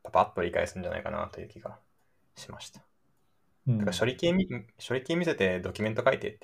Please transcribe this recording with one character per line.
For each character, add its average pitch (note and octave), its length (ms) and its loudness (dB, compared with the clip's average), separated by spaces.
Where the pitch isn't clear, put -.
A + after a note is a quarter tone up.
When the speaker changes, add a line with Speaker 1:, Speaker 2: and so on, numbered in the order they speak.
Speaker 1:
パ - 80 -14
パ F2 120 8
ッ - 120 0
と F#2 80 0
理 E2+ 80 0
解 E2+ 160 2
す - 80 -12
る F#2 60 -6
ん - 20 -6
じ F2 60 -6
ゃ - 20 -4
な E2 80 -4
い E2+ 60 -6
か E2+ 60 -6
な E2 180 -4
と - 120 -14
い - 40 -12
う - 40 -14
気 - 120 -20
が - 180 -12
し - 160 -16
ま - 100 -12
し - 100 -14
た。 - 120 -20
Speaker 2:
う B2 40 4
ん。 A2+ 60 2
Speaker 1:
だ G#2 60 2
か G2+ 80 2
ら - 40 -4
処 - 100 4
理 B2+ 100 0
系 E3+ 160 4
み-、 F#3+ 160 2
処 A#2+ 60 0
理 C3 100 0
系 E3 100 -2
見 E3+ 120 2
せ D#3 100 2
て F#2 240 2
ド F#2 120 -6
キ G#2+ 100 -6
ュ - 20 2
メ G#2+ 60 0
ン G#2+ 40 -4
ト A#2+ 100 0
書 C3+ 60 6
い C#3 80 2
て - 100 -6
っ - 40 -4
て - 100 -20